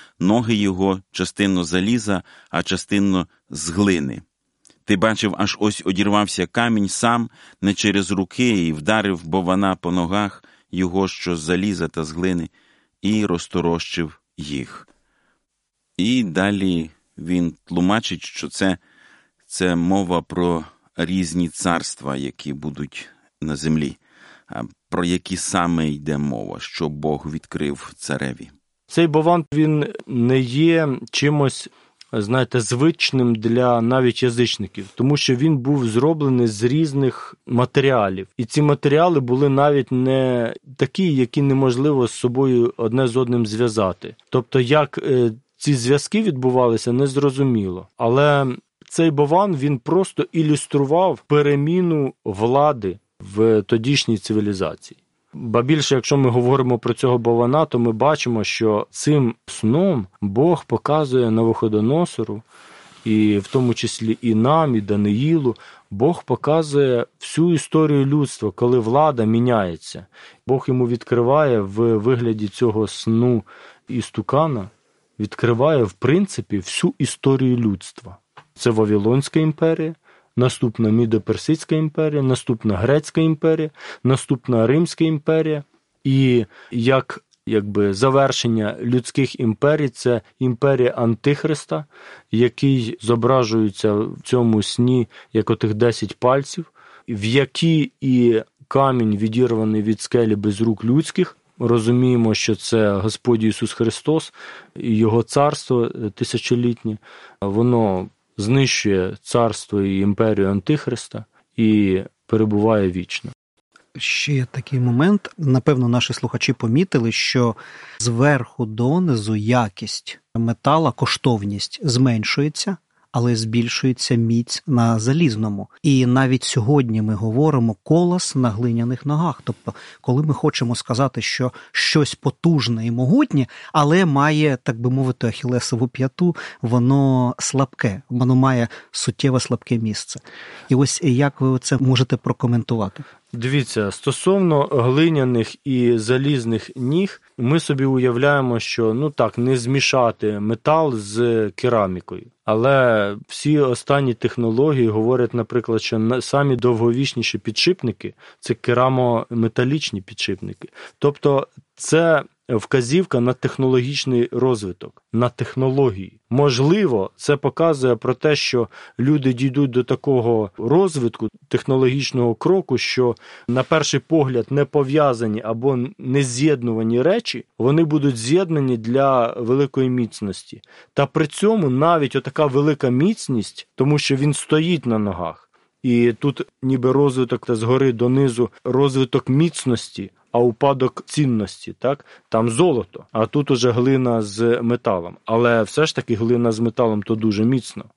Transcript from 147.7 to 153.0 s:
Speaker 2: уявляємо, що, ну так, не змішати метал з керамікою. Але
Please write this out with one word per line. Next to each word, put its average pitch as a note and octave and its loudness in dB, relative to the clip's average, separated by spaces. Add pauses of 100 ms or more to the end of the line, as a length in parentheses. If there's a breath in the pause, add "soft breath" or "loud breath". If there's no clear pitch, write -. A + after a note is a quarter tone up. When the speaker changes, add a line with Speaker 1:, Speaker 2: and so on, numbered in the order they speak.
Speaker 2:
уявляємо, B2+ 2
що, A2 -2
ну C#3+ -2
так, A#2 0
не B2+ 2
змішати A#2+ 0
метал C#3+ 0
з A2 0
керамікою. G2 -2 (180)
Але A2+ 2 (120)